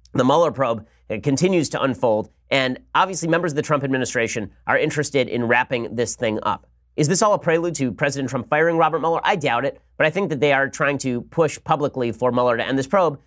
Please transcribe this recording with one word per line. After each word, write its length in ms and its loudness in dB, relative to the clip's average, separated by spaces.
the 100 2
Mueller 280 4
probe, 360 -4
it 140 -6
continues 460 2
to 120 -4
unfold, 480 0
and 300 0
obviously 320 0
members 240 0
of 60 -6
the 40 -2
Trump 220 -2
administration 680 -2
are 120 2
interested 500 0
in 180 -4
wrapping 500 0
this 200 -4
thing 280 -2
up. 240 -4
Is 120 2
this 140 2
all 120 4
a 60 0
prelude 360 0
to 160 -2
President 380 -2
Trump 200 -6
firing 280 2
Robert 220 2
Mueller? 240 -2
I 120 2
doubt 280 0
it, 160 -4
but 120 4
I 20 4
think 220 -2
that 80 -4
they 120 4
are 160 2
trying 320 -2
to 220 -4
push 420 -2
publicly 480 0
for 200 0
Mueller 260 2
to 80 -2
end 140 0
this 80 -2
probe, 400 2